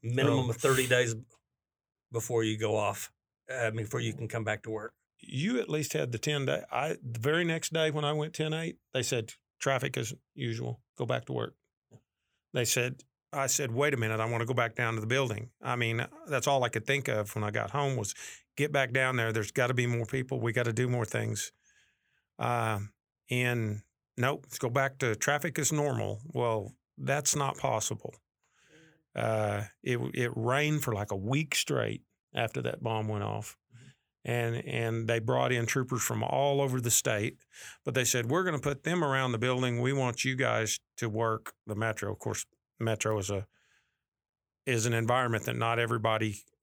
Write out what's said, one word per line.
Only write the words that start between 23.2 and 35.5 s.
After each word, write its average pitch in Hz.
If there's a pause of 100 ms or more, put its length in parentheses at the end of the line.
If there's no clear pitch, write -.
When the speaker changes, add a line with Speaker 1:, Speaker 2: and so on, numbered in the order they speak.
Speaker 2:
and, 120 (340)
"Nope, 127
let's -
go 127
back 135
to 117
traffic 147
as 143
normal." 113
Well, 120 (240)
that's 139
not 139
possible. - (960)
Uh, 107 (180)
it, 123 (160)
it 120
rained 139
for, 120
like, 101
a 101
week 135
straight 120 (320)
after 117
that -
bomb 110
went 104
off. 107 (160)
Speaker 1:
Mm-hmm. -
Speaker 2:
And, 117 (100)
and 113
they 117
brought 127